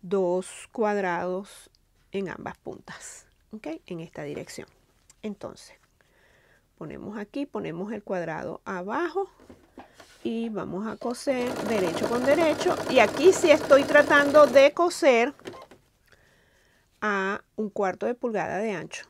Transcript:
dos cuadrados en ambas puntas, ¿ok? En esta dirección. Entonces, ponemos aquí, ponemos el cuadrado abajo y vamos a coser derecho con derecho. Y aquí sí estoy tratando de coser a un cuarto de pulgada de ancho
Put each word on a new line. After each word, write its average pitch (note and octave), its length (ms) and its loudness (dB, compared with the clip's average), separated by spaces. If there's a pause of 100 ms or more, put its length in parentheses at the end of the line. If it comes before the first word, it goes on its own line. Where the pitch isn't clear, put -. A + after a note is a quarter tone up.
dos F#3 680 -4
cuadrados F#3+ 960 -4 (400)
en G3 180 -8
ambas - 300 -12
puntas, - 680 -18 (260)
¿ok? A3 160 -16 (180)
En E3+ 140 -12
esta E3 220 -16
dirección. D3+ 460 -14 (540)
Entonces, - 540 -14 (1000)
ponemos E3+ 400 -14
aquí, A#3+ 260 -10
ponemos F#3+ 480 -10
el G#3 120 -12
cuadrado E3 600 -8
abajo D4+ 640 -6 (920)
y A#3 260 -6
vamos G3+ 380 -8
a G#3+ 100 -10
coser B3 560 -4 (120)
derecho G3+ 440 -2
con A#3+ 160 -2
derecho. D#4 520 2 (120)
Y B3 120 4
aquí C#4 320 6
sí E4+ 180 2
estoy C#4+ 340 6
tratando C#4+ 600 6
de C4+ 260 8
coser C#4+ 640 2 (1700)
a G3+ 380 -4 (140)
un A3 120 -6
cuarto G3 380 -4
de A#3+ 80 -4
pulgada G#3 440 -4
de A3 140 -4
ancho - 380 -10